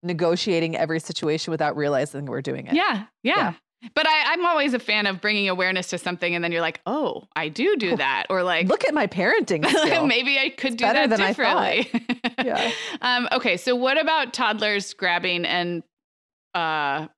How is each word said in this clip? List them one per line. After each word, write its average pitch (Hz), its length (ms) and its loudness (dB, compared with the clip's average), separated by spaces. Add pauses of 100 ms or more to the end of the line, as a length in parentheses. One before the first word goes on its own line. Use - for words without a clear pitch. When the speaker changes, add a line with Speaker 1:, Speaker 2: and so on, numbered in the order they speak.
Speaker 1:
negotiating 170 760 0
every 160 220 0
situation 156 520 -4
without 151 240 0
realizing 143 500 -2
we're 135 160 -6
doing 131 260 -6
it. - 60 -2
Speaker 2:
Yeah, 294 300 0 (180)
yeah. 285 160 0
Speaker 1:
Yeah. 214 160 0 (420)
Speaker 2:
But 311 120 2
I, 311 260 2
I'm 349 120 0
always 294 280 2
a 247 60 0
fan 208 280 0
of 190 140 -4
bringing 208 280 0
awareness 185 400 0
to 180 80 -4
something 175 380 -2
and 170 80 -2
then 170 80 -2
you're 170 100 0
like, 160 240 -4
"Oh, - 500 -4
I 156 140 -2
do 214 280 0
do 196 140 0
Speaker 1:
Oh, 165 40 2
Speaker 2:
that." 135 340 0
Or 185 140 0
like, 180 240 2
Speaker 1:
look - 200 2
at 302 60 0
my 277 140 2
Speaker 2:
<laughs> 175 120 -4
Speaker 1:
parenting 196 480 2
skill. 311 380 2
Speaker 2:
"Maybe 262 340 2
I 269 100 2
could 269 240 -4
Speaker 1:
It's - 40 -6
Speaker 2:
do 226 80 0
Speaker 1:
better 269 220 4
Speaker 2:
that - 20 2
Speaker 1:
than 214 120 4
I 196 120 2
thought. 220 420 2
Speaker 2:
differently." 240 400 -2 (240)
<laughs> 254 60 0
Speaker 1:
Yeah. 233 260 0 (300)
Speaker 2:
Um, 247 320 0
okay, 240 240 0
so 254 180 0
what 262 240 2
about 302 340 0
toddlers 214 600 0
grabbing 175 520 0
and, 175 380 -2 (680)
uh, 156 540 -2 (100)